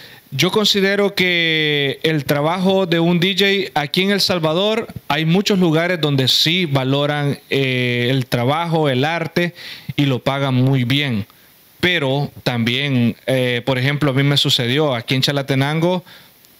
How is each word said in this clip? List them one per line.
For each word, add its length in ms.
yo 200
considero 640
que 880
el 220
trabajo 600
de 140
un 220
D 140
J 80
aquí 240
en 80
El 80
Salvador, 720
hay 160
muchos 360
lugares 420
donde 260
sí 380
valoran, 760
eh, 600
el 140
trabajo, 640
el 160
arte, 500
y 100
lo 140
pagan 340
muy 300
bien. 420
Pero 500
también, 720
eh, 380
por 140
ejemplo, 320
a 20
mí 100
me 120
sucedió 580
aquí 220
en 60
Chalatenango, 840